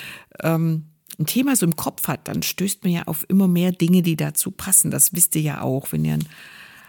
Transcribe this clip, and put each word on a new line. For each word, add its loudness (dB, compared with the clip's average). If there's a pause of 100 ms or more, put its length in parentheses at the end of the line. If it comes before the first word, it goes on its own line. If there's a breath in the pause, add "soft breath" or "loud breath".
(420 loud breath)
ähm, 0 (300)
ein -2
Thema 2
so 2
im 2
Kopf -6
hat, -6
dann -4
stößt -4
man 0
ja -2
auf -6
immer 4
mehr 2
Dinge, 4
die 0
dazu -4
passen. 2
Das 2
wisst 0
ihr 2
ja -4
auch. -4
Wenn 0
ihr 0
ein, -2 (640 loud breath)